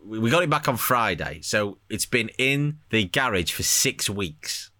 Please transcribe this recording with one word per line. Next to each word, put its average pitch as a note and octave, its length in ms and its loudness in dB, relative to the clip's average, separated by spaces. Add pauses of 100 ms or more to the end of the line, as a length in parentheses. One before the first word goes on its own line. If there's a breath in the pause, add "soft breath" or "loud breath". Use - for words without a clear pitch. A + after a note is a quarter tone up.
we A2 240 0
got E3+ 120 4
it D#3 80 0
back D3 180 0
on B2 80 2
Friday." E2 640 0
So G#2 360 -2 (100)
it's G#2+ 180 -4
been A2+ 320 0
in C#3+ 400 0 (120)
the A2 140 4
garage G2+ 480 0
for - 100 -4
six - 480 0
weeks. F#2+ 680 -6